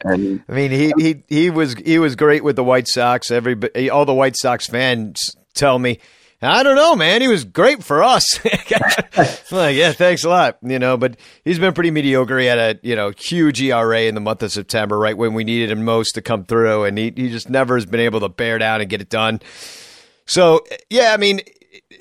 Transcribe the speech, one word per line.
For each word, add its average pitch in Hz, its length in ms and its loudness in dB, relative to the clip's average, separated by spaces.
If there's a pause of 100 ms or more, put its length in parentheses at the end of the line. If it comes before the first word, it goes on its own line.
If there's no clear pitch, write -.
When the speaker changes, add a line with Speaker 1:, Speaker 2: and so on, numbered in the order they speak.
Speaker 1:
And 95 440 -4
Speaker 2:
I - 40 -14
mean, 139 200 -2
he, 147 260 2
he, 156 300 0
he 160 220 0
was, 156 240 -2
he 156 240 0
was 151 180 2
great 147 280 2
with 139 120 0
the 131 80 0
White 127 240 2
Sox. 123 420 0
Everyb-, 120 640 -2
all 143 140 2
the 135 80 0
White 131 240 0
Sox 123 300 -4
fans 117 680 -4 (200)
tell 131 240 2
me, 123 180 -2 (420)
"I 175 220 2
don't 269 140 4
know, 311 200 6
man. 185 260 2
He 262 60 2
was 180 180 2
great 202 380 2
for 151 200 2
us." 233 200 4 (220)
<laughs> - 0 -
I'm - 800 0 (240)
like, 165 260 0
"Yeah, 160 180 2
thanks 180 300 2
a 165 60 0
lot." 170 320 2
You 131 160 -4
know, 127 200 0
but 120 200 -2 (260)
he's 170 140 -2
been 180 160 0
pretty 170 160 0
mediocre. 135 480 0
He 127 80 2
had 120 140 2
a, 113 240 0
you 117 120 -4
know, 104 220 -2
huge 156 420 0
E 131 120 0
R 113 220 0
A 113 140 0
in 110 60 -2
the 107 80 -6
month 107 220 -6
of 101 80 -4
September, 107 480 -4
right 107 180 0
when 113 160 -2
we 113 100 -4
needed 113 280 -2
him 110 120 -4
most 113 300 0
to 110 80 -10
come 107 240 -4
through, 110 380 0
and 101 160 -2
he, 113 160 -4
he 127 160 -6
just 117 180 -10
never 127 260 0
has 110 120 -2
been 113 140 -2
able 110 180 0
to 101 100 -4
bear 117 300 -4
down 110 220 0
and 98 80 -6
get 101 120 -6
it 98 80 -18
done. 110 320 -2 (840)
So, 165 340 4 (300)
yeah, 233 220 2
I 214 40 2
mean, 202 220 0 (600)